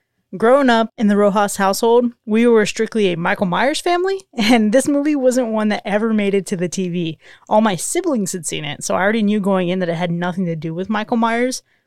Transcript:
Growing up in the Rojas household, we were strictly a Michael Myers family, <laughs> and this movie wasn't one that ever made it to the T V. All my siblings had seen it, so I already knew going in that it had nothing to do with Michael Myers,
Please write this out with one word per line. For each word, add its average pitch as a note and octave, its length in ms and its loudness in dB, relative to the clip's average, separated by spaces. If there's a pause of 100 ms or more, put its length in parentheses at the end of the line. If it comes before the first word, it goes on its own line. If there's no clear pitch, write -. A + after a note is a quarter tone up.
(360)
Growing B3+ 320 4
up A3+ 300 2
in A3+ 80 2
the G3+ 100 4
Rojas G3+ 400 2
household, A#3 560 2 (140)
we A3+ 200 2
were A3 200 4
strictly G#3+ 460 -2
a E3+ 40 -4
Michael F#3 300 -2
Myers G#3+ 340 0
family, F#4 480 -2
<laughs> - 80 -20
and G#3+ 360 4
this C4 140 4
movie D4 300 0
wasn't B3+ 360 0
one G#3+ 160 0
that G3+ 160 -2
ever G#3+ 280 -2
made G3+ 220 0
it G3 120 0
to G3+ 100 -6
the F3 120 -2
T F#3 200 -4
V. E3+ 300 -4 (300)
All G#3+ 120 2
my G#3+ 160 0
siblings C#4+ 560 -4
had F3 120 -8
seen D#3 200 -8
it, D3 200 -10
so F#3+ 100 -2
I F3+ 80 0
already G#3+ 200 0
knew G#3 180 0
going F#3 280 0
in F#3 100 -2
that F3+ 100 -2
it E3 60 -2
had E3+ 160 -4
nothing F3+ 360 -4
to E3 100 -4
do D#3+ 180 -8
with F#3+ 160 -6
Michael G#3+ 260 -4
Myers, A#3 460 -2 (240)